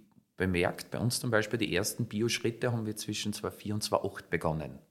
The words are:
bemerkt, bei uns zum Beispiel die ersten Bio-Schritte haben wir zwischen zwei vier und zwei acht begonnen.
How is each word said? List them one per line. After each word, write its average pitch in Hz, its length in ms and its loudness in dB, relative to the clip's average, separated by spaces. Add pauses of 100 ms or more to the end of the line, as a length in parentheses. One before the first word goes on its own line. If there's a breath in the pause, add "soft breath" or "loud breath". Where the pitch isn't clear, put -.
(360)
bemerkt, 90 540 2
bei - 80 -2
uns 117 200 2
zum 127 120 -2
Beispiel 110 280 2
die 107 160 0
ersten 104 320 0
Bio-Schritte 117 680 0
haben 113 140 0
wir 107 100 -4
zwischen 107 360 -4
zwei 101 180 -4
vier 104 240 -6
und 104 80 -2
zwei - 160 2
acht - 320 -6
begonnen. 78 480 0 (120)